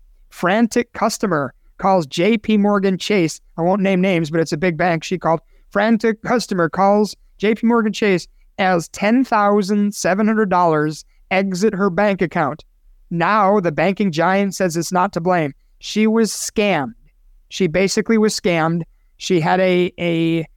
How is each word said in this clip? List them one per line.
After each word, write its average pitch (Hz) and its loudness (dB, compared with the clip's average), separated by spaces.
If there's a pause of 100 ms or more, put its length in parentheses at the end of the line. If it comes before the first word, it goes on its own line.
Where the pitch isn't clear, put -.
(300)
Frantic 220 0
customer 170 -2 (240)
calls 185 2
J 202 0
P 214 0
Morgan 196 2
Chase. 180 -2 (160)
I 165 -6
won't 190 0
name 190 2
names, 170 0
but 165 0
it's 160 -4
a 160 -2
big 170 -2
bank 170 -2
she 185 -4
called. 165 -2 (300)
Frantic 220 0
customer 185 -2
calls 202 2 (240)
J 214 0
P 226 -2
Morgan 226 2
Chase 190 0 (320)
as 185 0
ten 233 0
thousand 208 0
seven 202 0
hundred 220 2
dollars 156 0 (260)
exit 196 0
her 196 0
bank 196 0
account. 156 -2 (460)
Now 196 2
the 170 0
banking 185 0
giant 185 0
says 175 -2
it's 170 -4
not 185 0
to 175 -6
blame. 165 0 (260)
She 214 0
was 220 2
scammed. 165 -2 (540)
She - -2
basically 190 0
was 214 2
scammed. 165 0 (360)
She 180 0
had 180 2
a, 180 2
a 165 -2 (100)